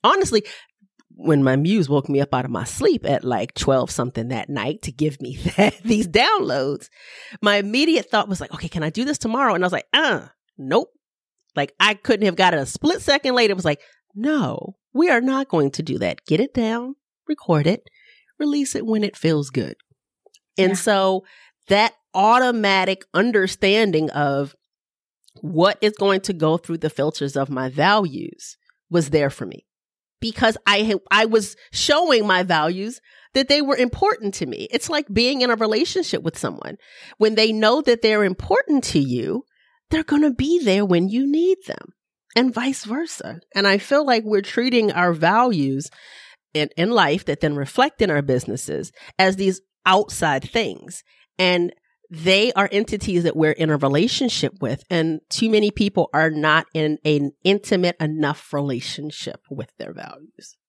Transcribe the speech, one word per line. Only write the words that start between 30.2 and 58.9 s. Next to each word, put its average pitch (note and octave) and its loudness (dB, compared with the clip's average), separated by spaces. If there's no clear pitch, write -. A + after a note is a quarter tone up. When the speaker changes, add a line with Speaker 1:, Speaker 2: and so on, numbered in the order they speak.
Speaker 1:
I G#3 2
ha-, G#3+ 0
I G#3+ 4
was A3 0
showing C#4+ 2
my F#3 2
values F3+ -2
that C4 0
they C#4+ 2
were C#4 0
important A#3+ 0
to G3+ -6
me. - -10
It's - -6
like D4 -4
being B3 0
in B3 0
a A#3 2
relationship A3+ -2
with E3 -6
someone. - -8
When A3 2
they A3 4
know A3 4
that A#3 2
they're G#3+ 4
important C#4 0
to - 0
you, C3 -2
they're D#4+ 0
gonna D4 2
be D#4 0
there G3+ 4
when F3+ 2
you A#3+ -2
need F4 0
them, - -14
and B3 2
vice C4 -4
versa. B3 -8
And G3 0
I G3 4
feel C#4 0
like A#3 2
we're G#3 0
treating A#3 0
our F3 2
values D#3+ 0
in, D3+ 0
in F3 0
life F#3 2
that D3 -4
then D3+ 0
reflect A#3+ -2
in F#3+ 2
our D3 0
businesses B2+ -4
as F#3+ 2
these F#3+ -2
outside F#3 0
things. - -8
And F3+ 2
they F#3+ 2
are G3 0
entities G3+ -2
that D#3+ 0
we're D#3 2
in D#3 0
a D3+ 2
relationship D3 0
with. B2+ -6
And D#3+ 0
too A3 -2
many G#3 2
people G3+ 0
are D#3 2
not D#3 2
in D3+ 0
an C#3+ 2
intimate F#3+ 2
enough D3+ -4
relationship C#3+ -8